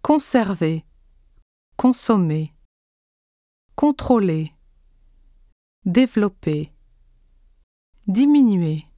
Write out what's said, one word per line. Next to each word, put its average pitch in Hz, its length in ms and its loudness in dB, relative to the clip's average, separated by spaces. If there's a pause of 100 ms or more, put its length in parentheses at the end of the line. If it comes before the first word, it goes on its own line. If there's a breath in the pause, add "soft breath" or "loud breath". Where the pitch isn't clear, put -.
Conserver. 190 800 -2 (920)
Consommer. 175 760 0 (1200)
Contrôler. 202 800 0 (1300)
Développer. 190 840 -2 (1400)
Diminuer. 202 800 2 (120)